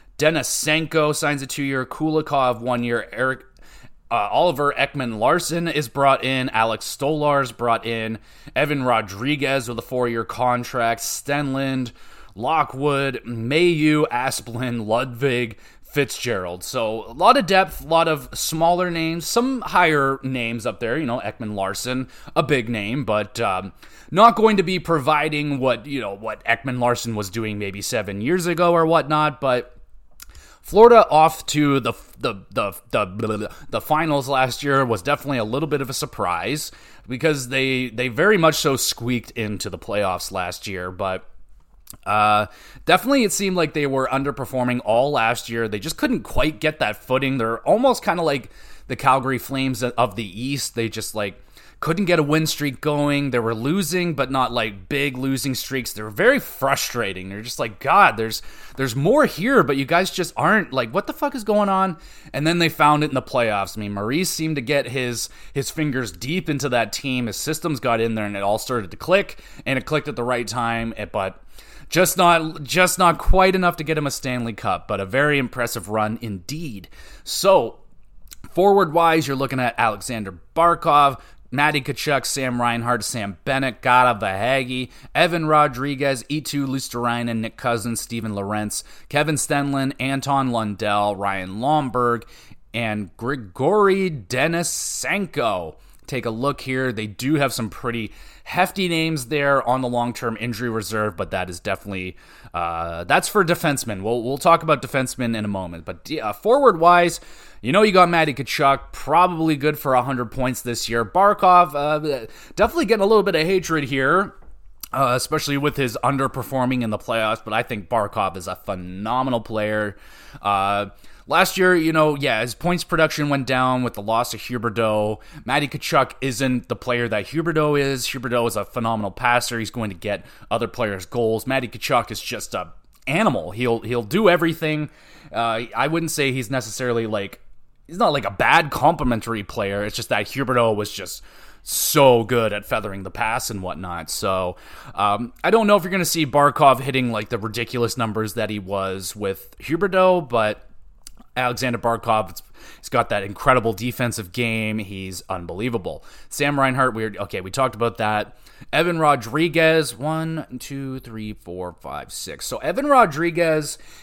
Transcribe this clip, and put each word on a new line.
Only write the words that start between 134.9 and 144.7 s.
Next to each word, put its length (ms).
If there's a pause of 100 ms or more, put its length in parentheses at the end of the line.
Uh, 320 (120)
I 120
wouldn't 240
say 200
he's 180
necessarily, 580
like, 340 (460)
he's 100
not, 160
like, 120
a 60
bad 400
complimentary 720
player. 400
It's 140
just 120
that 180
Huberdeau 480
was 160
just 320 (400)
so 600
good 300
at 120
feathering 380
the 80
pass 380
and 120
whatnot. 480
So, 460 (400)